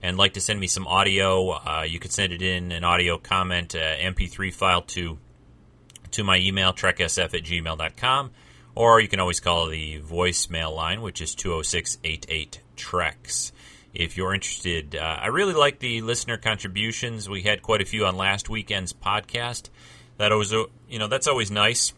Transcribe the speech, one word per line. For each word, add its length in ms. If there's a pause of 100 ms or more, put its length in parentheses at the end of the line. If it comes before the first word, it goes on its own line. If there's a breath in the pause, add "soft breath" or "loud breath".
and 160
like 160
to 80
send 180
me 60
some 200
audio, 640
uh, 400
you 100
can 120
send 240
it 80
in 280
an 140
audio 320
comment, 580
uh, 40
M 360
P 120
three 240
file 320
to, 360 (920)
to 120
my 140
email, 380
trek 260
S 160
F 160
at 100
gmail 360
dot 180
com, 360 (420 loud breath)
or 260
you 80
can 100
always 220
call 260
the 360
voicemail 760
line, 240
which 220
is 120
two 200
oh 80
six 420
eight 240
eight 320 (160)
treks. 760 (420 loud breath)
If 220
you're 180
interested, 600
uh, 260
I 80
really 260
like 240
the 240
listener 340
contributions. 920
We 140
had 200
quite 180
a 60
few 180
on 120
last 340
weekend's 420
podcast. 760 (500 loud breath)
That 140
was, 200
uh, 120 (240)
you 100
know, 100
that's 180
always 240
nice. 480